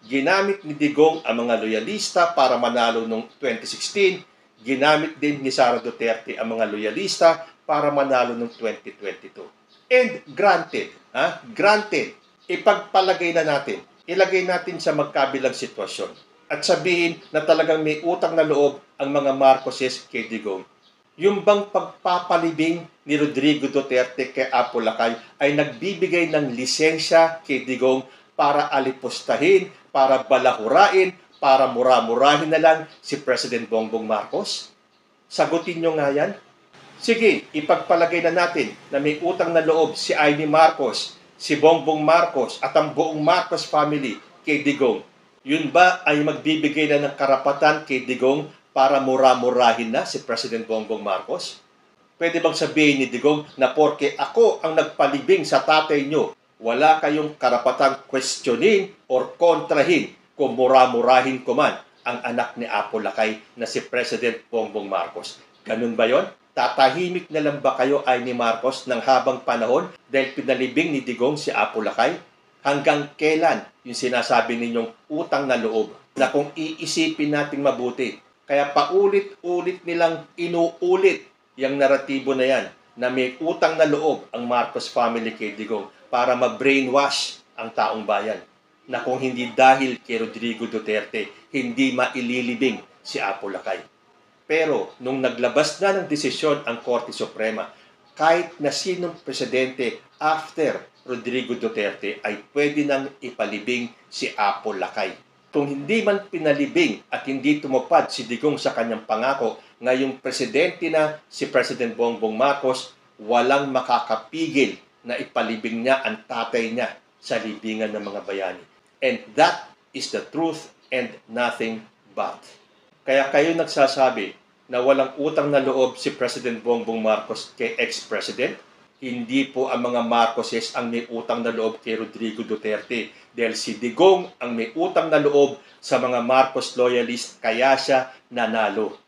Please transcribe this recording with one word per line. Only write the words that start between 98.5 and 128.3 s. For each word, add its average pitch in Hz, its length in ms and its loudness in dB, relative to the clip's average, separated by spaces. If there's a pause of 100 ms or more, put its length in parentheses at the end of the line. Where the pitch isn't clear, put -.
na 139 80 0
sinong 180 560 -6
presidente 127 720 -4 (240)
after 156 640 -2 (160)
Rodrigo 120 560 -6
Duterte 104 640 -4
ay 107 320 -8
pwede 147 320 0
nang 135 320 -2
ipalibing 113 720 -6 (160)
si - 320 -8
Apo 104 320 0
Lakay. 95 560 -6 (200)
Kung 147 160 -2
hindi 143 400 -2
man 202 240 0
pinalibing 143 800 0
at - 180 -8
hindi 135 380 0
tumupad 135 480 2
si 117 160 -10
Digong 127 320 -2
sa - 160 -2
kanyang 117 320 -4
pangako, 117 500 -2 (220)
ngayong 131 400 -2
presidente 160 720 -2
na 156 260 0 (140)
si - 160 -6
President 120 480 -2
Bongbong 110 400 -2
Marcos, 131 560 0 (240)
walang 127 560 0
makakapigil 127 1040 -2 (320)
na 117 80 -6
ipalibing 113 640 -6
niya 131 220 0
ang 107 240 -6
tatay 117 480 -4
niya 120 240 -6 (180)
sa 117 220 -6
libingan 110 560 -6
ng 104 100 -8
mga 98 220 -10
bayani. 92 360 -6 (360)
And 123 240 -2 (160)
that - 320 0 (240)
is - 160 -10
the 101 180 -4
truth 156 380 -4 (240)
and 123 240 -4 (160)
nothing 113 500 -4 (300)
but. - 320 -8 (640)
Kaya 135 240 2
kayo 160 240 2
nagsasabi 131 800 0 (320)
na 123 160 -2
walang 135 320 2
utang 151 320 -2
na 143 160 2
loob 127 320 0
si - 160 -6
President 120 480 -4
Bongbong 113 400 -2
Marcos 110 560 -2
kay 113 240 -4
ex-president? - 800 -4 (380)